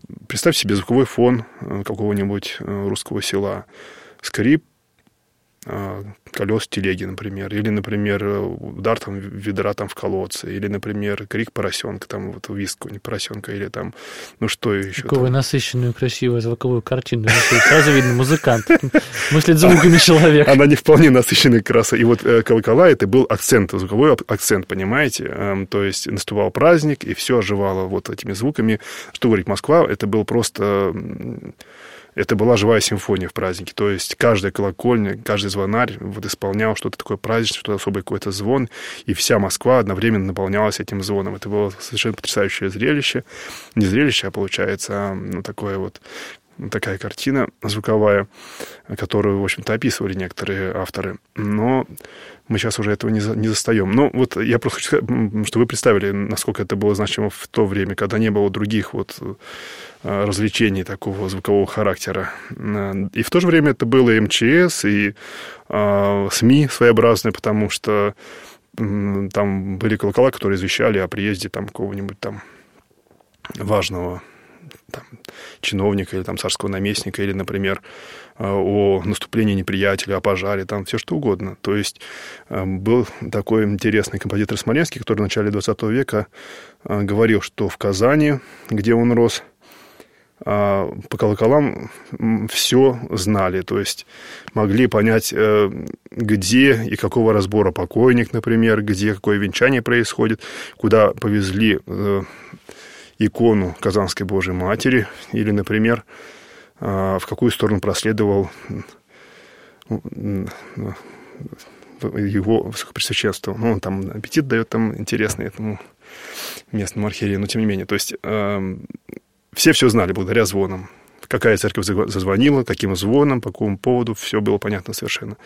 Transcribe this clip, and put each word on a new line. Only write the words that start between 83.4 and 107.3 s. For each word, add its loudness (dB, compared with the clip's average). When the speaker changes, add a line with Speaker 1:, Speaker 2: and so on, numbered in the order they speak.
Speaker 1:
интересный 0
композитор -4
Смоленский, -2
который -2
в 0
начале -2
двадцатого -2
века, -2
э, -2
говорил, 4
что -6
в -10
Казани, 2
где 2
он 4
рос, 2
а, 0
по -6
колоколам, 2
м, 0
все 2
знали, 0
то -4
есть -6
могли 2
понять, 2
э, 4
где 2
и -4
какого 2
разбора 2
покойник, 2
например, 2
где 0
какое 0
венчание 2
происходит, 0
куда 6
повезли, 0
э, -2
икону 2
Казанской 0
Божией -2
Матери, 0
или, 0
например, 0
а, -2
в -6
какую 0